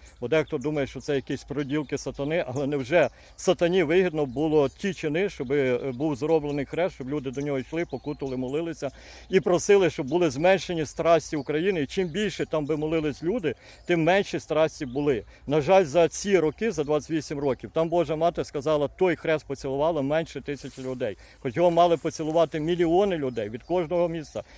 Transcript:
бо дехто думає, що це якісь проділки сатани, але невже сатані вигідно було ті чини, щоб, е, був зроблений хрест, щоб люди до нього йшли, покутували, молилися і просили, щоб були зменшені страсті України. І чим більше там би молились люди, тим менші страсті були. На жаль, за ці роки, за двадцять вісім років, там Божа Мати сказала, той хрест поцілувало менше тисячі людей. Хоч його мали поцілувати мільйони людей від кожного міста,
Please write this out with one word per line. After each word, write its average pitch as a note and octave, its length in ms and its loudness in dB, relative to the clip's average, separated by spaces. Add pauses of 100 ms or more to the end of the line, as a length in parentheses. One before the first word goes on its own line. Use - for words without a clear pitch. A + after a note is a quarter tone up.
(200)
бо A#2+ 80 -6
дехто D#3 300 2
думає, C#3+ 280 -2
що C3 140 -10
це D3 140 -4
якісь C3+ 300 -4
проділки C#3+ 540 -4
сатани, D3 460 -4 (100)
але C#3 120 -4
невже C#3+ 420 2 (280)
сатані F3+ 460 2
вигідно D#3 440 2
було C#3+ 420 2
ті F#3+ 260 -6
чини, E3 340 -2
щоб, C3+ 240 -6
е, C3 260 2 (160)
був D3 220 -2
зроблений D3 480 0
хрест, E3 300 -4
щоб C3 160 -10
люди C#3 200 -4
до B2 100 -8
нього C#3+ 180 -2
йшли, D#3+ 260 -4
покутували, C#3 520 -8
молилися C#3+ 540 -4 (400)
і F#3 100 4
просили, F#3 500 4
щоб D3 160 -4
були E3 240 2
зменшені E3 560 2
страсті E3 500 2
України. D#3 440 -2
І C3+ 60 -2
чим F#3 220 -2
більше E3 380 -4
там D3+ 200 -2
би D#3 100 -2
молились D3+ 460 -2
люди, E3+ 320 -2 (320)
тим E3+ 160 4
менші F3+ 380 2
страсті D#3 460 0
були. B2+ 360 0 (240)
На D3 140 0
жаль, F#3+ 240 6
за D#3+ 240 4
ці G3 300 0
роки, E3 340 0
за D3+ 120 -2
двадцять D3 260 -2
вісім D#3 280 -4
років, B2+ 360 -2
там E3 140 2
Божа D#3+ 280 0
Мати D#3+ 280 0
сказала, D3 440 0
той F3+ 280 2
хрест D#3+ 300 -2
поцілувало C#3+ 560 -2
менше D3 380 -2
тисячі C#3 420 -10
людей. B2+ 340 -4 (220)
Хоч B2 180 -6
його F3 140 4
мали E3+ 260 4
поцілувати D#3 640 0
мільйони F3 560 2
людей B2 320 -4
від A2 140 -10
кожного F3 460 -2
міста, D#3 340 -8 (160)